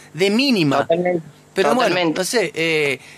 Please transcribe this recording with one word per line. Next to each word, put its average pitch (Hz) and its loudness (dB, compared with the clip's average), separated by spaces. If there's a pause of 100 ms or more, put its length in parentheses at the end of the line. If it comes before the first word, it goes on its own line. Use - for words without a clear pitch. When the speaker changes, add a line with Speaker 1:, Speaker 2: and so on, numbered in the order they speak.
(140)
Speaker 1:
de 185 0
mínima. 202 2
Speaker 2:
Totalmente. 175 -2 (320)
Speaker 1:
Pero 190 2
bueno, 240 2
Speaker 2:
Totalmente. 175 0
Speaker 1:
no 185 -2
sé, 196 -2
eh, 156 -2 (180)